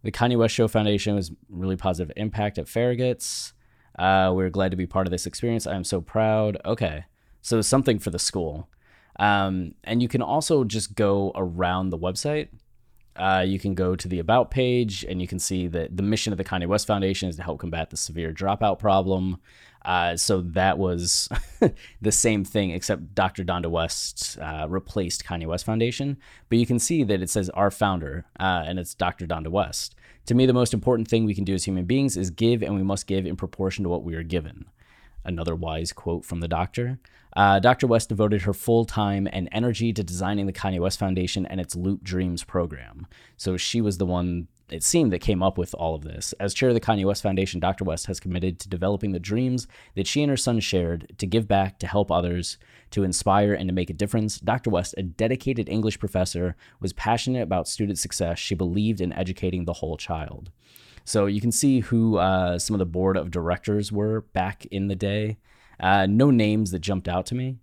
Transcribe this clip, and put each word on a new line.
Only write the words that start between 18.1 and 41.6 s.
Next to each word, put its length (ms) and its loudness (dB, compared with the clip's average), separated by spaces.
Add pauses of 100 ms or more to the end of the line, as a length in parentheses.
dropout 460 0
problem. 600 2 (460)
Uh, 320 2
so 240 0
that 380 2
was 500 0 (320)
<laughs> 400 0
the 120 0
same 320 2
thing, 260 0
except 440 -6
Doctor 300 -2
Donda 260 -2
West, 680 -4
uh, 280 -8
replaced 560 -4
Kanye 220 -6
West 200 -4
Foundation. 520 -2 (300)
But 100 4
you 80 4
can 120 2
see 260 2
that 180 2
it 80 -6
says 200 0
"Our 200 4
Founder," 540 -2 (140)
uh, 280 0
and 120 -4
it's 160 -8
Doctor 320 -2
Donda 220 -4
West. 460 -2 (320)
"To 80 2
me, 120 8
the 60 6
most 200 4
important 360 2
thing 160 4
we 100 2
can 100 -2
do 100 0
as 100 -2
human 200 -2
beings 320 2
is 140 -2
give, 320 2
and 120 -2
we 80 0
must 240 -2
give 200 0
in 100 -4
proportion 460 -4
to 80 0
what 140 -2
we 100 -6
are 80 -6
given." 440 -6 (580)
Another 300 -2
wise 380 -4
quote 320 -6
from 160 -6
the 80 -4
doctor. 500 -2 (360)
Uh, 260 6
Doctor 260 6
West 220 4
devoted 340 2
her 100 0
full 320 2
time 480 -2
and 200 -4
energy 400 0
to 100 -2
designing 440 -2
the 60 -2
Kanye 280 -2
West 180 0
Foundation 480 0
and 140 -6